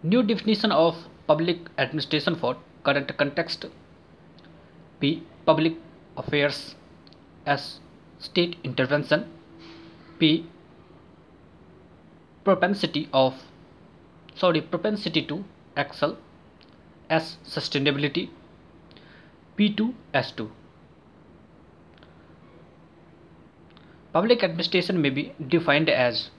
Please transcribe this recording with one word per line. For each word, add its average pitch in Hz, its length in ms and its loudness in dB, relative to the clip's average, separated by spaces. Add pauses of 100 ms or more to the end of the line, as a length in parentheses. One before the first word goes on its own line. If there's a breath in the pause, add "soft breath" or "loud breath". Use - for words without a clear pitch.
New 220 180 4
definition 208 480 0
of 165 260 4 (300)
public 170 500 0
administration 156 600 -2
for 127 200 -2 (280)
current 139 340 0
context. 147 480 -2 (1300)
P, 156 220 0 (220)
public 160 300 4 (420)
affairs. - 600 -2 (720)
S, - 340 -4 (380)
state 175 440 -2
intervention. 143 640 0 (920 loud breath)
P, 165 260 4 (2000)
propensity 185 680 2
of, 131 220 4 (1000)
sorry, 170 240 2
propensity 175 680 -4
to 170 180 -8 (320)
excel. - 400 -4 (960)
S, 165 340 0
sustainability. 143 840 -2 (1300 loud breath)
P 208 180 2
two, 226 200 -2 (200)
S 131 160 0
two. 110 200 -10 (3500 loud breath)
Public 226 320 2
administration 175 580 0
may 139 80 2
be 139 240 -6 (140)
defined 156 420 2
as 123 480 0